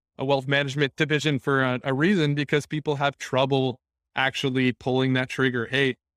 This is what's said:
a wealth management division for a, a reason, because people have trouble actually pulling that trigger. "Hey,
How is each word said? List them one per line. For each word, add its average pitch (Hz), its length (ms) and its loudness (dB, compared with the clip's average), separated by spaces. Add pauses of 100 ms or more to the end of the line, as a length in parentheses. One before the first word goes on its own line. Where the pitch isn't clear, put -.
(180)
a 135 80 -4
wealth 135 200 0
management 139 500 0
division 147 420 0
for 135 240 2
a, 127 220 0
a 135 100 -2
reason, 151 400 2
because 147 320 -2
people 151 300 -4
have 143 200 -2
trouble 131 640 0 (340)
actually 131 580 0
pulling 131 420 0
that 127 160 -2
trigger. 127 360 -2
"Hey, 135 300 -2 (200)